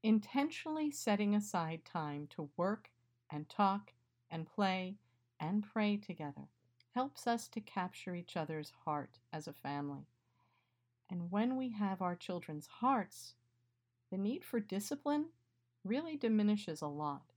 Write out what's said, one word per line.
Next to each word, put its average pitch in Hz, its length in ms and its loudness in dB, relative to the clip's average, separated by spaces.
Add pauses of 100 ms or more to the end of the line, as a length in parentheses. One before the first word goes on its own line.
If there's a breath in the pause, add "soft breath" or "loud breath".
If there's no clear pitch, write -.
Intentionally 294 880 2
setting 208 440 4
aside 165 480 0
time 147 540 -4
to 151 180 -4
work 196 340 0 (400)
and 151 200 -6
talk 202 420 2 (400)
and 165 160 -4
play 190 480 0 (460)
and 202 320 0
pray 208 240 2
together 147 500 -8 (480)
helps 262 320 -2
us 233 220 0
to - 100 -6
capture 180 560 -4
each 175 220 -6
other's 156 340 -4 (140)
heart 147 340 -4 (140)
as 156 160 -8
a 139 40 -12
family. 143 540 -6 (1040)
And 175 200 -4
when 233 280 2
we 262 140 -2
have 196 300 0
our 180 140 0
children's 170 520 -6
hearts, - 680 0 (760)
the 185 80 -4
need 220 280 -2
for 233 160 0
discipline 285 640 0 (580)
really 302 320 -2
diminishes 208 680 2
a 151 60 -2
lot. 147 500 -4